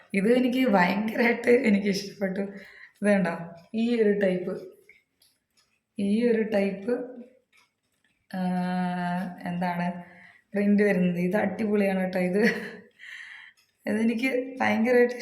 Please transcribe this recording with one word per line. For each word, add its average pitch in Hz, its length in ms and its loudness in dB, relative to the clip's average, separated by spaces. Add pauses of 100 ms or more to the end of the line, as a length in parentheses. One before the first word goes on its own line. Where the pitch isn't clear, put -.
(180)
ഇത് 196 100 2 (100)
എനിക്ക് 254 240 2 (140)
ഭയങ്കരമായിട്ട് 226 760 2 (160)
എനിക്ക് 202 280 2
ഇഷ്ടപ്പെട്ടു. 190 460 -6 (560)
ഇത് 202 140 0
കണ്ടോ, 175 220 2 (480)
ഈ - 20 0 (180)
ഒരു 202 100 4 (120)
ടൈപ്പ്, 185 300 -2 (1400)
ഈ 202 140 -2 (180)
ഒരു 220 120 2 (120)
ടൈപ്പ്, 196 400 -2 (1400)
ആ, 185 100 -6 (1120)
എന്താണ് 175 360 -2 (680)
പ്രിന്റ് 202 300 4
വരുന്നത്. 180 440 2
ഇത് 185 100 0
അടിപൊളിയാണ് 202 680 0
കേട്ടോ. 185 240 -2
ഇത്, 196 140 0 (1400)
ഇതെനിക്ക് 226 440 0 (300)
ഭയങ്കരമായിട്ട് 240 600 2